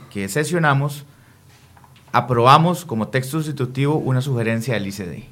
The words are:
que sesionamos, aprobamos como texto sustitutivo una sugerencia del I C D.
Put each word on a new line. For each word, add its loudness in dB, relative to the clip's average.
que -6
sesionamos, 0
aprobamos 4
como -4
texto -4
sustitutivo -2
una 0
sugerencia -2
del -4
I -8
C -8
D. -12